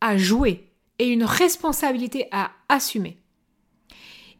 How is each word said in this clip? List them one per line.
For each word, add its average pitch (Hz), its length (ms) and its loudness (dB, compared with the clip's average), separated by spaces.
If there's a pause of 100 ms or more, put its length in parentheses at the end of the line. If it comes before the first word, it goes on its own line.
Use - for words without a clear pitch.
à 208 160 2
jouer 208 520 2 (280)
et 247 100 2
une 233 160 2
responsabilité 277 1040 -2
à 196 220 -4 (160)
assumer. 214 500 -2 (1200)